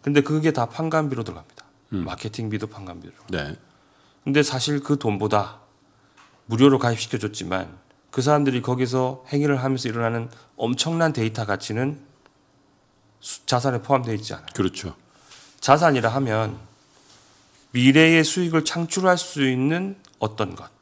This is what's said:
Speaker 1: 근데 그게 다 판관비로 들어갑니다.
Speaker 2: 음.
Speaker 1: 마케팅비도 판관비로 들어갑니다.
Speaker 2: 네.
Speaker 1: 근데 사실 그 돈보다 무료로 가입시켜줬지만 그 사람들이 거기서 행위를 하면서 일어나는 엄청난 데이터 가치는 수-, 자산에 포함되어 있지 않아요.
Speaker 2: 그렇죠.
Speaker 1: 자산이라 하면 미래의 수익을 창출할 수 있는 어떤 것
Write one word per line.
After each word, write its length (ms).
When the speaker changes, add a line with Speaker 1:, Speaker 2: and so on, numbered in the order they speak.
Speaker 1:
근데 200
그게 320
다 140
판관비로 560
들어갑니다. 420
Speaker 2:
음. 120
Speaker 1:
마케팅비도 600
판관비로 460
들어갑니다. 380
Speaker 2:
네. 80
Speaker 1:
근데 200
사실 380
그 180
돈보다 600
무료로 340
가입시켜줬지만 1000
그 100
사람들이 400
거기서 680
행위를 340
하면서 260
일어나는 400
엄청난 580
데이터 320
가치는 540
수-, 260
자산에 360
포함되어 340
있지 180
않아요. 200
Speaker 2:
그렇죠. 420
Speaker 1:
자산이라 500
하면 480
미래의 520
수익을 420
창출할 520
수 300
있는 500
어떤 360
것 140